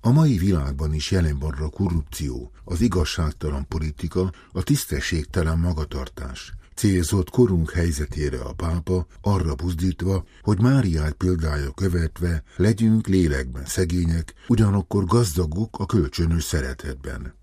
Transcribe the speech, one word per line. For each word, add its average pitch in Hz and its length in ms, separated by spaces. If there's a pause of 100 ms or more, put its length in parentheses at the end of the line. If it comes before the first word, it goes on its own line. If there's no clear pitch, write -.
A 117 100
mai 143 260
világban 76 560
is 76 180
jelen 80 280
van 76 140
a 76 160
korrupció, 73 800 (120)
az 87 180
igazságtalan 78 880
politika, 80 640 (200)
a 98 120
tisztességtelen 80 960
magatartás. 73 920 (220)
Célzott 92 540
korunk 90 420
helyzetére 73 680
a 60 140
pápa 85 540 (140)
arra 85 340
buzdítva, 90 680 (180)
hogy 101 200
Máriát 95 520
példája 78 580
követve 85 720 (120)
legyünk 110 520
lélekben 69 580
szegények, 85 680 (140)
ugyanakkor 104 580
gazdagok 90 760
a 101 60
kölcsönös 82 580
szeretetben. 65 1000